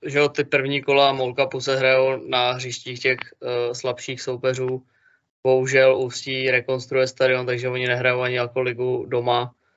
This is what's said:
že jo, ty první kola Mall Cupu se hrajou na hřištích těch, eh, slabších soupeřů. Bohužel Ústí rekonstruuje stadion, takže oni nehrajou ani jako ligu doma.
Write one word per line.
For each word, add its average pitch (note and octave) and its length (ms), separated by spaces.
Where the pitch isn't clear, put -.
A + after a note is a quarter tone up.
že C#3+ 120
jo, D3 100
ty C#3+ 160
první C#3 380
kola C#3 300
Mall C3 220
Cupu C3 260
se C3+ 160
hrajou C3 520
na B2 240
hřištích B2+ 480
těch, C3 180
eh, B2 320
slabších B2 480
soupeřů. C3 640
Bohužel C3 520
Ústí C3 520
rekonstruuje B2+ 560
stadion, B2+ 400
takže B2 220
oni B2+ 180
nehrajou B2 340
ani B2 160
jako A#2+ 240
ligu B2+ 460
doma. B2 480